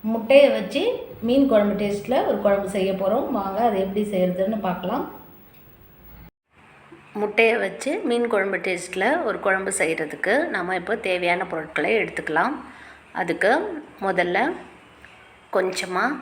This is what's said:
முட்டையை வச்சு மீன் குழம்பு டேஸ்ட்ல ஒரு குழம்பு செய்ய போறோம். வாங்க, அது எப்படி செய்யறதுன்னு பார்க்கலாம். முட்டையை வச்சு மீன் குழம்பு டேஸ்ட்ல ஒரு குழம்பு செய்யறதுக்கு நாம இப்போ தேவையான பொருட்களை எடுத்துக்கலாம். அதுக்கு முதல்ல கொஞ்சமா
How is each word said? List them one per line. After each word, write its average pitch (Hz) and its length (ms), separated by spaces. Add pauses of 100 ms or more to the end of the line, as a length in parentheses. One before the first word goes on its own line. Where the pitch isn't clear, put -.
(100)
முட்டையை 269 440
வச்சு 220 280 (460)
மீன் 269 220
குழம்பு 208 300
டேஸ்ட்ல 202 340 (140)
ஒரு 220 160
குழம்பு 196 300
செய்ய 190 160 (100)
போறோம். 208 260 (120)
வாங்க, 196 200 (100)
அது 202 160
எப்படி 202 180 (100)
செய்யறதுன்னு 185 540
பார்க்கலாம். 196 380 (2250)
முட்டையை 220 440
வச்சு 196 280 (180)
மீன் 240 240
குழம்பு 190 320
டேஸ்ட்ல 185 400 (220)
ஒரு 185 180
குழம்பு 190 340
செய்யறதுக்கு 165 560 (200)
நாம 185 240
இப்போ 202 160 (120)
தேவையான 180 440
பொருட்களை 160 480
எடுத்துக்கலாம். 170 540 (680)
அதுக்கு 180 320 (520)
முதல்ல 180 420 (1080)
கொஞ்சமா 185 480 (180)